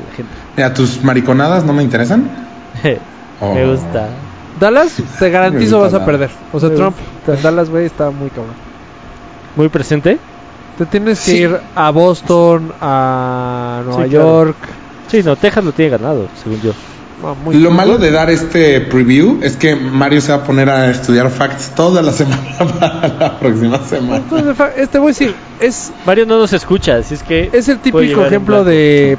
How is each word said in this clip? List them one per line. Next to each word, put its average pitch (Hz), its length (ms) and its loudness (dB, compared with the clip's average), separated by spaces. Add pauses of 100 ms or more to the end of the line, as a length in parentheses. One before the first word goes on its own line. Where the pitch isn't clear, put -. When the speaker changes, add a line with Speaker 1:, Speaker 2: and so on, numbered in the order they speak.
Speaker 1:
la - 80 -20
gente. 110 160 -14 (240)
Speaker 2:
Mira, 131 180 0
tus 131 300 0
mariconadas 135 600 2
no 147 80 2
me 143 100 2
interesan. 123 460 0 (540)
Speaker 1:
<laughs> 139 160 0 (420)
Speaker 2:
Oh. 101 120 -2
Speaker 1:
Me 131 180 2
gusta. 107 380 -4 (500)
Speaker 3:
Dallas, 254 320 2 (260)
te 185 120 2
garantizo 170 480 2
Speaker 2:
Me 202 60 4
gusta - 20 4
Speaker 3:
vas - 80 0
a 190 60 0
Speaker 2:
Dallas. 190 60 -2
Speaker 3:
perder. 139 240 0 (220)
O 151 80 -4
sea, 156 80 2
Speaker 1:
Me 160 80 2
Speaker 3:
Trump 185 200 0 (300)
Speaker 1:
gusta. 147 100 0
Speaker 3:
en 139 60 -4
Dallas, 160 280 0
güey, 165 160 0
está 151 260 -4
muy 139 180 -8
cabrón. 120 220 -12 (1040)
Speaker 1:
¿Muy 151 140 2
presente? 151 480 0 (600)
Speaker 3:
Te 170 80 -2
tienes 208 360 -2
que 185 100 0
Speaker 2:
Sí. 175 120 2
Speaker 3:
ir 175 140 0 (160)
a 156 180 0
Boston, 170 920 2
a 127 1040 -4
Nueva 123 180 -2
Speaker 1:
Sí, 131 60 -2
claro. 160 360 4
Speaker 3:
York. 156 120 -4 (500)
Speaker 1:
Sí, 220 160 2
no, 147 140 0
Texas 208 260 0
lo 160 80 -2
tiene 156 200 0
ganado, 117 360 -2 (160)
según 110 180 -6
yo. 110 100 -2 (500)
Speaker 3:
No, 147 140 -8
muy 151 200 -4
Speaker 2:
Lo 160 140 6
Speaker 3:
cabrón. 170 80 4
Speaker 2:
malo 185 200 4
de 175 140 2
dar 160 180 2
este 156 520 2
preview 131 600 2
es 135 140 -2
que 151 220 0
Mario 135 420 0
se 143 140 0
va 143 60 0
a 143 40 -6
poner 135 260 2
a 131 200 2
estudiar 123 400 2
facts - 480 -6
toda 175 240 2
la 151 100 2
semana 135 300 0 (160)
<laughs> 170 240 -2
para 165 260 -2
la 143 320 -2
próxima 117 460 0
semana. 127 320 -4
Speaker 3:
Entonces, 285 400 -2
fa-, 285 180 0
este 277 240 0
güey 285 140 2
sí 226 200 -2 (280)
es - 320 -4 (120)
Speaker 1:
Mario 202 200 2
no 226 120 2
nos 220 140 2
escucha, 180 460 0
así 117 160 -4
es 147 100 -10
que 165 300 -2
Speaker 3:
es 240 160 2
el 269 80 0
Speaker 1:
puede - 60 -16
Speaker 3:
típico 190 180 2
Speaker 1:
llegar 147 180 2
en 139 80 2
Speaker 3:
ejemplo 208 300 2
Speaker 1:
blanco. 190 120 4
Speaker 3:
de 147 500 4